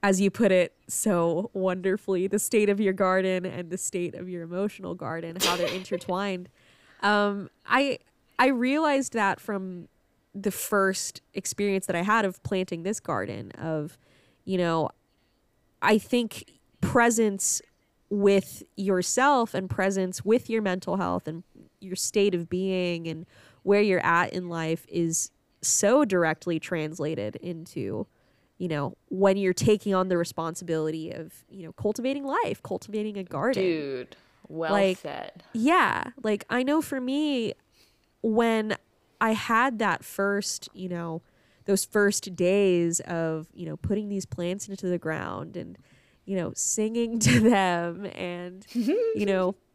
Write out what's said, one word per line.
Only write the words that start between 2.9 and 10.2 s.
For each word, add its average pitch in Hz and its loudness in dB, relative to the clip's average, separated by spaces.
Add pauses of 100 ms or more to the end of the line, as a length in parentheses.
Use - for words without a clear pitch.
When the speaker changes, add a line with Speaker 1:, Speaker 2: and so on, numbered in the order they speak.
Speaker 1:
garden 185 2
and 175 -8
the 180 -8
state - -4
of 185 -10
your 175 -8
emotional 180 -6
garden, 165 -8
how 180 0
they're 180 0
Speaker 2:
<laughs> - -4
Speaker 1:
intertwined. 185 -4 (540)
Um, 202 2 (160)
I, 269 2 (420)
I 262 6
realized 277 2
that 202 0
from 185 -8 (480)